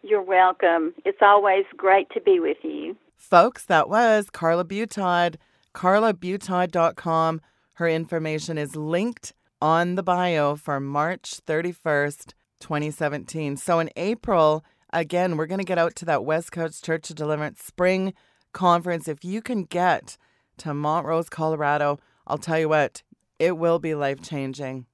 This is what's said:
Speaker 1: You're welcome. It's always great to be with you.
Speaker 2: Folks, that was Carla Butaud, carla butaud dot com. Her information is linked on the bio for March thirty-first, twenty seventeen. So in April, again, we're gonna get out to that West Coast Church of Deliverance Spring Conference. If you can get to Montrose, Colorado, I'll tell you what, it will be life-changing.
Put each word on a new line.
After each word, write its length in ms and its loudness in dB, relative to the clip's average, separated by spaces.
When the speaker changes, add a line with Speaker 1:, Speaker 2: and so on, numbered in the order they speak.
Speaker 1:
You're 200 0
welcome. 720 4
It's 180 0
always 420 6
great 340 4
to 100 -6
be 200 4
with 220 -2
you. 340 -8
Speaker 2:
Folks, 500 4
that 220 2
was 420 2
Carla 340 0
Butaud, 720 -2
carla 420 2
butaud 560 -4
dot 260 2
com. 440 0
Her 140 -2
information 720 -4
is 180 -6
linked 560 -4
on 340 2
the 80 -2
bio 540 0
for 220 -6
March 680 -6
thirty-first, 880 -2
twenty 300 -4
seventeen. 680 -6
So 240 0
in 160 -4
April, 680 2
again, 440 -2
we're 100 -2
gonna 180 -4
get 140 -2
out 180 0
to 80 -14
that 200 0
West 280 -2
Coast 320 -8
Church 260 -4
of 60 -14
Deliverance 460 -4
Spring 520 0
Conference. 560 0
If 160 -8
you 180 -6
can 220 -4
get 520 -2
to 160 -8
Montrose, 540 -2
Colorado, 680 0
I'll 120 -4
tell 200 -2
you 100 0
what, 340 0
it 180 2
will 220 2
be 160 -4
life-changing. 1000 -6